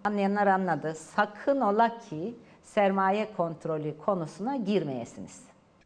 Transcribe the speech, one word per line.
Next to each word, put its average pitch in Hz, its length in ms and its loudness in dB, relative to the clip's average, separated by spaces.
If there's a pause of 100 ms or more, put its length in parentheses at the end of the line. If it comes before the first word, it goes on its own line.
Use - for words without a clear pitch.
Anlayanlar 202 440 2
anladı. 160 500 2 (180)
Sakın 214 460 0
ola 220 380 2 (100)
ki 170 260 -8 (280)
sermaye 196 760 2
kontrolü 160 600 -4
konusuna 196 580 -2
girmeyesiniz. 151 840 -4 (460)